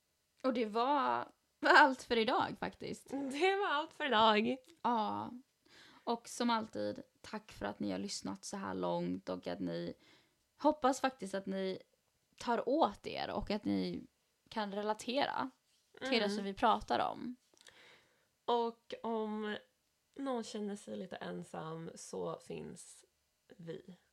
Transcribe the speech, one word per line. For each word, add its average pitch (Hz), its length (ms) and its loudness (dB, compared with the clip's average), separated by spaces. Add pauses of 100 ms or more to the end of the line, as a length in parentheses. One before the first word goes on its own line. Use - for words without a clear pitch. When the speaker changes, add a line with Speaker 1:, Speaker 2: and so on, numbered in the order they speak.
(420)
Speaker 1:
Och 262 120 2
det 226 120 0
var, 240 640 0 (320)
var 254 100 6
allt 294 320 10
för - 140 0
idag 226 440 2
faktiskt. - 500 -8
Speaker 2:
Det 285 460 0
var 392 120 0
allt 311 240 -2
för - 140 -6
idag. 226 500 6 (260)
Speaker 1:
Ja. 214 480 0 (760)
Och 233 240 -4
som 240 220 0
alltid, 220 520 -2 (180)
tack - 320 -12
för - 140 -6
att 208 140 -6
ni 208 100 -2
har 185 80 -2
lyssnat 196 460 -8
så - 120 -10
här 196 180 -6
långt 175 540 -2
och 92 180 -6
att - 140 -6
ni, 85 340 -6 (640)
hoppas 285 440 2
faktiskt 262 340 -4
att 196 120 -4
ni 190 320 -4 (580)
tar 233 320 0
åt 262 380 2
er 69 240 -4
och - 200 -2
att 208 140 -2
ni 180 420 0 (420)
kan 208 260 -4
relatera 214 760 0 (500)
till 254 100 -4
det 254 140 4
Speaker 2:
Mm. 202 120 0
Speaker 1:
som 202 80 -4
vi 196 100 -4
pratar 214 580 2
om. 247 240 -8 (1080)
Speaker 2:
Och 233 580 0
om 214 540 -4 (600)
någon 262 280 -4
känner 208 320 -6
sig 214 200 -12
lite 190 200 -10
ensam 170 800 -10
så 175 440 -8
finns - 680 -14 (520)
vi 165 400 -14 (160)